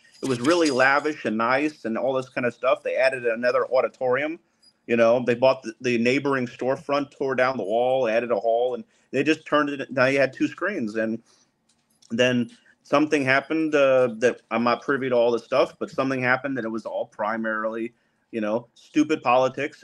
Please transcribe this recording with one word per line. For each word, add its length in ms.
it 40
was 140
really 300
lavish 520
and 140
nice 480
and 140
all 140
this 160
kind 180
of 80
stuff. 260
They 140
added 320
another 400
auditorium. 720
You 100
know, 260
they 120
bought 260
the, 200
the 180
neighboring 480
storefront, 640
tore 240
down 220
the 60
wall, 440
added 240
a 80
hall, 340
and 100
they 120
just 220
turned 240
it. 220
Now 160
you 120
had 140
two 140
screens, 480
and 260
then 320
something 420
happened, 500
uh, 340
that 220
I'm 120
not 180
privy 280
to 60
all 160
this 120
stuff, 360
but 100
something 320
happened 360
that 80
it 40
was 160
all 220
primarily, 840
you 100
know, 320
stupid 500
politics 600